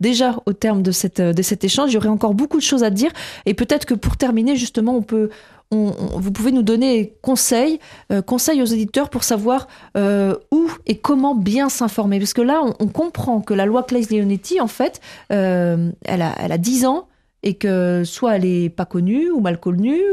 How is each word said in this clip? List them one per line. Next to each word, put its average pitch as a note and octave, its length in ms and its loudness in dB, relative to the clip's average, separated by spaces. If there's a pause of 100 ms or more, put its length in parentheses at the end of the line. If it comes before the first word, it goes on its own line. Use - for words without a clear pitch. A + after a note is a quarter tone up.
déjà A#3+ 340 2 (120)
au G3+ 60 0
terme G3+ 300 0
de F#3 80 2
cette, F3+ 300 -2
euh, F3 120 2
de E3+ 100 0
cet F#3+ 200 -2
échange. C4 300 0
Il - 20 2
y - 20 4
aurait G#3+ 120 0
encore G#3+ 260 2
beaucoup D4 240 0
de C#4 60 -2
choses C4 180 2
à A3 80 2
dire. G#3+ 220 0 (340)
Et A3 80 2
peut-être D4 300 0
que B3+ 100 0
pour - 220 -2
terminer, B3 400 2
justement, A#3+ 400 0
on A#3 60 0
peut, G#3+ 280 -2 (400)
on, G#3+ 260 0
on, - 220 -6
vous F#3+ 140 -2
pouvez A3 180 0
nous B3+ 120 4
donner A3+ 600 2
conseil, C4 560 0 (320)
euh, G3 100 0
conseil B3+ 400 0
aux B3+ 40 2
éditeurs A3+ 460 -2
pour A#3+ 120 -6
savoir, A#3+ 460 0 (280)
euh, G3 380 2 (160)
où D#4+ 180 2 (180)
et G#3+ 120 0
comment C#4 380 0
bien A3 320 0
s'informer. G#3 500 -2
Parce G3+ 140 -2
que A#3+ 100 0
là, C#4+ 220 2
on, A3+ 160 0
on A3 80 0
comprend C4+ 540 -2
que - 120 -2
la G3 100 2
loi A#3 200 2
Claes-Leonetti, G#3+ 760 0
en B3 60 0
fait, - 340 -4 (320)
euh, F3 600 0 (120)
elle F3+ 180 -2
a, D#3+ 180 -2
elle E3+ 100 -4
a E3 80 -2
dix A#3+ 260 0
ans C#4+ 220 0 (380)
et G3 100 0
que F3+ 500 0
soit A3+ 300 -2
elle F#3 100 0
est F3 240 2
pas E3+ 160 -6
connue G#3 460 0
ou E4 80 0
mal F3 220 -2
connue G#3+ 420 0 (100)